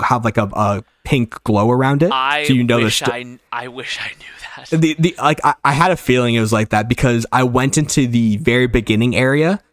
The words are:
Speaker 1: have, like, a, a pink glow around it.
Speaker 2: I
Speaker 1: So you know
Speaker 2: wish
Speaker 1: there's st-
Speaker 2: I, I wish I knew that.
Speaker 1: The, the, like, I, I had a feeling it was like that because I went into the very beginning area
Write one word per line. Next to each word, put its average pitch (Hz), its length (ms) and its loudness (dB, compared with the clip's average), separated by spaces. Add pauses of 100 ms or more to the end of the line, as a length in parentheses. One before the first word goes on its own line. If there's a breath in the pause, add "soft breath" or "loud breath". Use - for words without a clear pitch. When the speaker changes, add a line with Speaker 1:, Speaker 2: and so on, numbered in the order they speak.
Speaker 1:
have, 120 220 0
like, 110 100 -4
a, 104 160 -2
a 101 320 -2 (200)
pink - 400 -2
glow 107 260 2
around 131 320 2
it. 175 100 2
Speaker 2:
I 143 320 -2
Speaker 1:
So 143 80 2
you 123 120 2
know 117 160 2
Speaker 2:
wish 110 200 0
Speaker 1:
there's 131 120 -4
st- 123 280 -14 (100)
Speaker 2:
I, 120 140 -10
I 127 40 -14
wish 123 300 -12
I - 100 -10 (100)
knew - 520 -20
that. 160 80 0
Speaker 1:
The, 160 200 2
the, 170 180 2
like, 147 260 0
I, 143 120 2 (100)
I 139 80 2
had 170 180 2
a 170 60 0
feeling 123 380 0
it 117 60 2
was 110 120 0
like 110 160 0
that 107 220 0
because 120 420 0
I 127 120 2
went 127 340 0
into 147 280 0
the 117 320 2
very 127 280 2
beginning 117 500 0
area 151 420 2 (140)